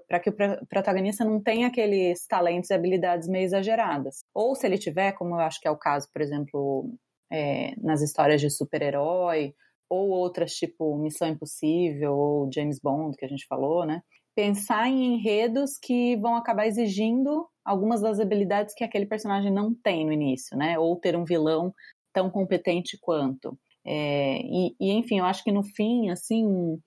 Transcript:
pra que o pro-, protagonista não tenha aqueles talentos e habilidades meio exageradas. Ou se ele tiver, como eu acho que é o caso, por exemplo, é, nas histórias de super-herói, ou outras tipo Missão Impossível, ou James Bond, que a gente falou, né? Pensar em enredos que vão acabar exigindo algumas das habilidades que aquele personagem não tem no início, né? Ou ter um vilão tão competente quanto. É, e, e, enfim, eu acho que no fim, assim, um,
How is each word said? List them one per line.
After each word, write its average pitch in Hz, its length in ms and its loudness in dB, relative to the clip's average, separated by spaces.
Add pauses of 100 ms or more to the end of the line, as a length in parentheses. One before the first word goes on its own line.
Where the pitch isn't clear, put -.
pra 175 140 0
que 202 100 0
o - 20 -2
pro-, 202 360 0
protagonista 196 560 0
não 214 180 2
tenha 226 240 2
aqueles 196 640 2
talentos 175 420 0
e 202 40 2
habilidades 175 540 0
meio 185 160 0
exageradas. 190 760 0 (120)
Ou 233 220 0
se 262 120 -4
ele 185 120 2
tiver, 190 340 0
como 175 220 -4
eu 170 60 0
acho 160 200 -2
que - 80 -4
é - 20 2
o 151 60 0
caso, 143 360 -2
por 147 100 -4
exemplo, 143 720 -4 (360)
é, 143 520 -2
nas 156 180 0
histórias 151 400 4
de 147 80 2
super-herói, 151 1040 -2 (380)
ou 190 200 0
outras 180 420 0
tipo 156 460 -2
Missão 156 300 -2
Impossível, 151 840 0
ou 143 380 2
James 147 260 -2
Bond, 147 380 -2
que - 80 -10
a 131 40 -6
gente 139 180 -10
falou, 147 400 0
né? 156 160 -4 (340)
Pensar 208 500 0
em 254 280 2
enredos 226 680 0
que 247 340 2
vão 233 200 2
acabar 220 300 0
exigindo 233 800 2 (180)
algumas 202 360 2
das 214 200 2
habilidades 208 540 2
que 233 100 -4
aquele 208 220 -2
personagem 202 460 0
não 208 220 2
tem 170 320 0
no 156 60 2
início, 139 440 0
né? 160 220 0
Ou 165 180 2
ter 175 200 0
um 170 80 -2
vilão 160 480 2 (400)
tão 190 180 2
competente 180 720 -2
quanto. 139 560 -4 (300)
É, 143 560 0
e, 180 360 0
e, 196 140 0
enfim, 220 280 0
eu 180 40 2
acho 190 180 0
que 214 100 0
no 202 100 2
fim, 214 480 0
assim, 220 340 0
um, 175 420 0